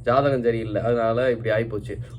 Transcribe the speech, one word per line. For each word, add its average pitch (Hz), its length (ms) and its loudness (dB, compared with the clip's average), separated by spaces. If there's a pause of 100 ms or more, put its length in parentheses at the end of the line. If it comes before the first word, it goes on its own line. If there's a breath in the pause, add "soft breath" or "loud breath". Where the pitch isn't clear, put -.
ஜாதகம் 135 400 2
சரியில்லை, 110 400 0
அதனால 120 480 2
இப்படி 117 200 -2
ஆயிப்போச்சு," 107 480 -2 (200 loud breath)